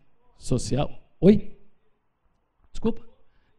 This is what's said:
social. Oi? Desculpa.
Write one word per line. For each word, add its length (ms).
social. 540
Oi? 380
Desculpa. 300